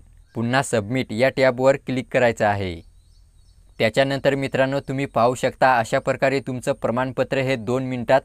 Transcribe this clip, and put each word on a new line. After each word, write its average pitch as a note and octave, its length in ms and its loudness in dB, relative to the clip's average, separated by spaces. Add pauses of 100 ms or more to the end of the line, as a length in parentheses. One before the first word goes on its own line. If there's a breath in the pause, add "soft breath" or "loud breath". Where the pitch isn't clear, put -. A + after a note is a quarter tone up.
(360)
पुन्हा A#2 260 0
सबमिट A2+ 520 -4
या A#2+ 160 2
टॅबवर C3 460 2
क्लिक C3 360 -6
करायचं A#2+ 340 2
आहे. G2 440 -2 (880)
त्याच्यानंतर C3+ 560 2
मित्रांनो, C3+ 440 0
तुम्ही C3+ 260 -4
पाहू B2 300 0
शकता C3 420 2
अशा A#2 220 0
प्रकारे C3+ 400 0
तुमचं C3 340 -6
प्रमाणपत्र B2+ 640 -4
हे C3 180 0
दोन A#2+ 280 -2
मिनिटात B2+ 420 0